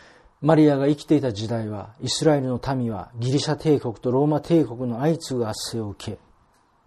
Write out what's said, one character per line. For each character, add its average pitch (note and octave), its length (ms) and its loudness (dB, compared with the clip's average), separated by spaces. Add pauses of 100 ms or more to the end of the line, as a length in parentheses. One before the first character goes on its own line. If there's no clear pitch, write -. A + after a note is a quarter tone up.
(420)
マ D3+ 140 4
リ D3+ 140 8
ア C#3+ 80 2
が C3+ 100 2
生 D3 140 0
き - 40 -16
て D#3+ 100 4
い C#3+ 60 4
た C3 100 -2
時 G#2+ 160 -6
代 A2+ 220 -4
は、 G2+ 320 -10
イ B2+ 80 -4
ス - 160 0
ラ D#3 100 6
エ C#3 60 0
ル C3 60 -4
の B2 140 -4 (140)
民 A#2+ 160 -2
は F#2+ 240 -8
ギ A#2+ 160 -2
リ C#3 80 2
シ D3+ 100 -4
ャ D3 60 0
帝 D3 240 2
国 A#2 160 -6
と B2+ 160 -4
ロ C3+ 140 4
ー - 20 2
マ D3 140 0
帝 E3 240 4
国 A#2+ 220 -8
の A#2 120 -4
相 D#3 180 2
次 C3 220 -6
ぐ A2+ 80 0
圧 - 280 -6
政 A2 120 -4
を G2+ 40 -8
受 - 200 -10
け、 - 80 -12 (680)